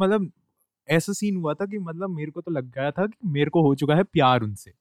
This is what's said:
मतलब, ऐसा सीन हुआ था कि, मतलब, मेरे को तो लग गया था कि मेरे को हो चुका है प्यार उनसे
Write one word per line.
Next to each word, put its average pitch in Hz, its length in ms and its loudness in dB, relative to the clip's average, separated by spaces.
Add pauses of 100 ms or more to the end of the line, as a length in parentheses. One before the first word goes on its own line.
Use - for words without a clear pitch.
मतलब, 190 320 0 (560)
ऐसा 165 240 2
सीन 202 240 -4
हुआ 156 180 -2
था 202 120 -6
कि, 208 120 -8
मतलब, 180 320 -8
मेरे 156 200 -8
को 175 100 -14
तो 175 100 -8
लग 139 140 -4
गया 135 260 -6
था 185 160 -2
कि 214 220 -8
मेरे 147 220 0
को 170 120 4
हो 139 120 6
चुका 147 200 2
है 180 80 4
प्यार 127 380 4
उनसे 104 400 -8